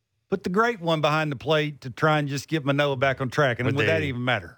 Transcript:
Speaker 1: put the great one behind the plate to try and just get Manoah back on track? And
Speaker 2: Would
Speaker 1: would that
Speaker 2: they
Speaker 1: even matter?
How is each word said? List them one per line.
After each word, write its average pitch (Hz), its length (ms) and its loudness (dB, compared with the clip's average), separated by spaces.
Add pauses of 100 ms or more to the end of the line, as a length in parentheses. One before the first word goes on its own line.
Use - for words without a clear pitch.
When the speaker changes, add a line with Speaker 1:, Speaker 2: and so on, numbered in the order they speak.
(280)
Speaker 1:
put 190 140 -2
the 202 60 -4
great 220 320 0
one 165 180 0
behind 151 320 2
the 135 40 -6
plate 151 460 -2
to 131 100 -12
try 156 260 2
and 147 100 -2
just 135 200 -6
get 156 180 -4
Manoah 143 300 2
back 135 260 0
on 127 80 -2
track? 131 300 2
And 123 80 0
Speaker 2:
Would 139 80 0
Speaker 1:
would - 120 2
that - 120 2
Speaker 2:
they 151 80 -2
Speaker 1:
even 123 180 -6
matter? 113 320 -4